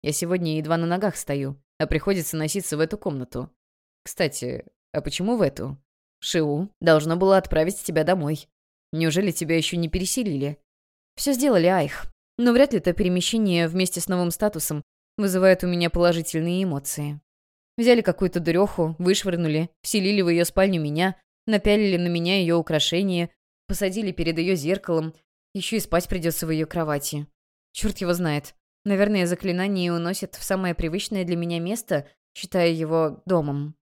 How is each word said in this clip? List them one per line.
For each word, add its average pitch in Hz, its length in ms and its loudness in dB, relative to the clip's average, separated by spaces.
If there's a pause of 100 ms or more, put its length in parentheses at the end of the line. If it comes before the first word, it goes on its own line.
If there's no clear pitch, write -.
Я 151 80 -2
сегодня 170 460 -2
едва 156 180 -2
на 170 100 0
ногах 185 300 -2
стою, 139 400 -6 (240)
а 156 80 0
приходится 165 480 -2
носиться 156 400 -4
в 151 60 0
эту 165 160 -2
комнату. 131 520 -8 (540)
Кстати, 135 640 -4 (260)
а 147 100 -4
почему 202 360 -4
в 214 40 2
эту? 139 400 -2 (380)
Шиу 156 500 -2 (120)
должно 165 340 4
было 190 220 6
отправить 180 440 0
тебя 156 220 0
домой». 156 460 -2 (440)
Неужели 165 380 0
тебя 165 260 0
ещё 160 180 -2
не 170 140 -2
переселили? 170 680 -4 (560)
«Всё - 180 0
сделали, 240 320 4
Айх. 175 400 0 (320)
Но 240 160 4
вряд 269 200 6
ли 196 60 2
то 175 140 0
перемещение 180 760 2
вместе 180 320 -2
с - 80 -6
новым 180 240 0
статусом 165 520 -2 (340)
вызывает 185 460 4
у 180 40 0
меня 175 220 2
положительные 170 720 2
эмоции. 147 560 -6 (580)
Взяли 233 240 6
какую-то 180 380 0
дурёху, 165 600 2
вышвырнули, 170 720 0 (120)
вселили 202 400 2
в 175 80 2
её 170 160 4
спальню 190 340 2
меня, 160 360 0 (320)
напялили 208 500 2
на 175 100 0
меня 175 320 0
её 170 180 2
украшения, 170 720 0 (360)
посадили 202 440 -2
перед 165 260 -2
её 180 180 0
зеркалом. 160 580 -2 (420)
Ещё 202 220 -4
и - 20 0
спать 175 280 -2
придётся 165 380 -2
в 160 60 -4
её 156 160 0
кровати. 147 600 -4 (460)
Чёрт 208 240 -2
его 175 160 0
знает. 156 420 -2 (300)
Наверное, 202 400 2
заклинание 180 680 -2
уносит 170 440 -4
в - 80 -14
самое 185 320 -2
привычное 180 500 -4
для 170 100 -2
меня 170 240 -4
место, 175 480 -4 (280)
считая 175 340 0
его 160 560 -2
домом». 147 580 -2